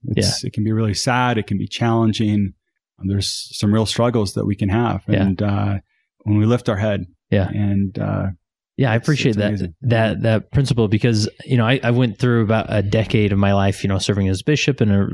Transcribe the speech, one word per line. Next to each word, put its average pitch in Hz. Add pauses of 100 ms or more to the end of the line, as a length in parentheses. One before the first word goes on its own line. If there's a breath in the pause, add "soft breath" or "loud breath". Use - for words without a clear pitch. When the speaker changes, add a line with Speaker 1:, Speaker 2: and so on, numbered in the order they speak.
Speaker 1:
It's, 101
Speaker 2:
Yeah. -
Speaker 1:
it -
can 107
be 110
really 110
sad. 123
It 104
can 101
be 101
challenging. 110 (460)
Um, 92
there's 98 (100)
some 104
real 110
struggles 117
that 107
we 101
can 101
have. 107
Speaker 2:
Yeah. 98
Speaker 1:
And, 98
uh, 101 (460)
when 104
we 104
lift 120
our 104
head 101 (260)
Speaker 2:
Yeah. 98
Speaker 1:
and, 101
uh, 101 (500)
Speaker 2:
Yeah, 131
I 110
Speaker 1:
it's, 120
Speaker 2:
appreciate 143
Speaker 1:
it's 104
Speaker 2:
that, 104
Speaker 1:
amazing. 95 (100)
Speaker 2:
that, 113
that 110
principle 120
because, 110 (180)
you 131
know, 117
I, 135
I 120
went 120
through 120
about 107
a 104
decade 107
of 98
my 98
life, 98
you 98
know, 98
serving 98
as 95
bishop 147
in 107
a, 98